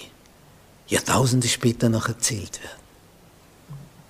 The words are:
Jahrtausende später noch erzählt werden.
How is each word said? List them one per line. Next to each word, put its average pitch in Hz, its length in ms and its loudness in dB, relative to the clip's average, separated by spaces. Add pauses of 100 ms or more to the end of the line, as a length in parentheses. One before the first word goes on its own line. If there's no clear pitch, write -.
(880)
Jahrtausende 120 600 2
später 117 400 2
noch 110 200 2
erzählt - 540 -4
werden. - 160 -16 (1300)